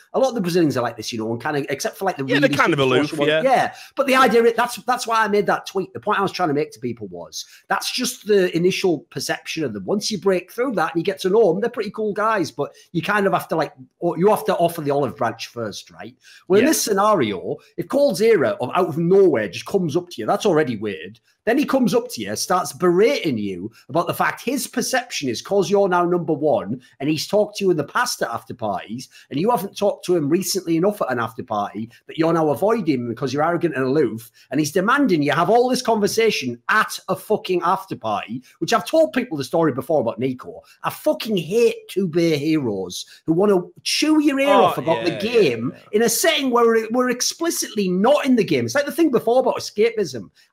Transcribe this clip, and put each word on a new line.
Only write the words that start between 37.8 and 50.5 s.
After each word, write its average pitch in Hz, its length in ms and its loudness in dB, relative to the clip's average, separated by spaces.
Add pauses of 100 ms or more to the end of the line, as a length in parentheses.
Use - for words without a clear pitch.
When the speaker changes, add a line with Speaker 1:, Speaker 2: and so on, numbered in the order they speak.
Speaker 1:
party, 107 440 -6 (180)
which 165 120 -4
I've 226 160 0
told 311 240 4
people 247 260 -4
the 135 60 -6
story 160 300 2
before 131 260 0
about 110 200 -2
Nico. 127 420 -6 (240)
I 160 60 -2
fucking 233 440 -4
hate 202 400 2 (140)
two-bay 170 480 0
heroes 123 680 -2 (200)
who 160 80 0
wanna 196 260 4 (240)
chew 311 400 2
your 277 160 2
ear 277 140 2
Speaker 2:
Oh, 202 100 6
Speaker 1:
off - 140 2
about - 220 0
Speaker 2:
yeah, - 40 -6 (160)
Speaker 1:
the 196 80 -4
Speaker 2:
yeah, 247 60 -4
Speaker 1:
game 131 420 2
Speaker 2:
yeah. - 40 -20 (120)
Speaker 1:
in 214 120 2
a 233 60 2
setting 294 420 0
where 233 140 4
we're, 226 260 4
we're 247 180 2 (240)
explicitly 320 560 -4
not 220 360 2
in 254 100 4
the 214 80 4
game. 127 220 0
It's 117 100 -6
like 285 100 0
the 294 60 -6
thing 320 200 2
before 233 300 2
about - 160 0
escapism. 190 720 -2 (240)